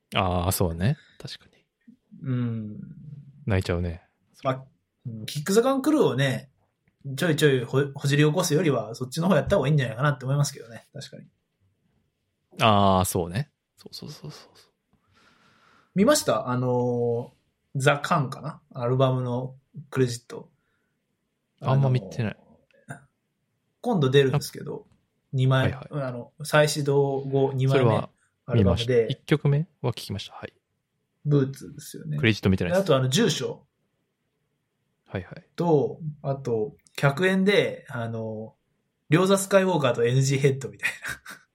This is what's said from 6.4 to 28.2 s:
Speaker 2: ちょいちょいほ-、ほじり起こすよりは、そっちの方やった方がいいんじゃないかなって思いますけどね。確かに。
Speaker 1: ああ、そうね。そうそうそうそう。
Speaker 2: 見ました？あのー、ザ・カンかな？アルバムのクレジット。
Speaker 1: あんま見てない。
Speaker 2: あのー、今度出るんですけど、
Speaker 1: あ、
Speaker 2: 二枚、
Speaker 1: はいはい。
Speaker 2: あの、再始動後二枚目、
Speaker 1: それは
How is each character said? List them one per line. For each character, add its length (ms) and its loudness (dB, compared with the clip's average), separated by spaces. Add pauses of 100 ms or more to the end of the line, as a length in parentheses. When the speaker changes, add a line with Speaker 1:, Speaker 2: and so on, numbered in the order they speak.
Speaker 2:
ち 80 -4
ょ 60 2
い 60 2
ち 100 2
ょ 40 6
い 140 2
ほ-、 180 0 (140)
ほ 120 -6
じ 100 2
り 60 4
起 100 4
こ 100 0
す 100 -2
よ 80 2
り 80 2
は、 240 -4
そ 120 -8
っ 40 -12
ち 120 -6
の 80 0
方 60 4
や 60 4
っ 60 -8
た 80 2
方 60 2
が 80 -2
い 20 2
い 20 4
ん 40 4
じ 60 2
ゃ 40 -2
な 60 -6
い 20 -10
か 80 -4
な 60 2
っ 80 -2
て 80 -12
思 80 -2
い 40 0
ま 60 0
す 100 -4
け 60 -18
ど 100 -20
ね。 240 -20
確 180 -16
か 60 -18
に。 60 -20 (1400)
Speaker 1:
あ 420 6
あ、 40 2
そ 220 -2
う 20 -10
ね。 200 -6 (280)
そ 140 -20
う 20 -18
そ 140 -16
う 40 -14
そ 160 -18
う 40 -14
そ 160 -20
う。 20 -20 (1500)
Speaker 2:
見 100 4
ま 100 6
し 100 -2
た？ 240 0
あ 80 -2
の 760 -2 (420)
ー、 40 -2
ザ・ 200 2
カ 200 0
ン 100 -2
か 120 -12
な？ 200 -12 (120)
ア 120 -6
ル 120 0
バ 160 2
ム 80 -2
の 340 -6 (340)
ク 100 -4
レ 80 4
ジ 120 -8
ッ 80 -20
ト。 220 -16 (1120)
Speaker 1:
あ 140 0
ん 60 4
ま 80 2
見 120 2
て 220 -6
な 80 -2
い。 60 -16 (500)
Speaker 2:
あ 60 -18
の 40 -16
ー、 40 -20 (800)
今 180 0
度 100 4
出 140 6
る 60 2
ん 40 0
で 80 0
す 100 -12
け 120 -14
ど、 240 -12
Speaker 1:
あ、 80 -20 (380)
Speaker 2:
二 140 2
枚、 240 2
Speaker 1:
は 180 -12
い 40 -12
は 80 -6
い。 20 -6
Speaker 2:
あ 80 -6
の、 220 -12 (100)
再 240 4
始 160 -4
動 380 2
後 320 0
二 140 0
枚 120 4
目、 60 4
Speaker 1:
そ 40 6
れ 60 4
は 140 -2 (440)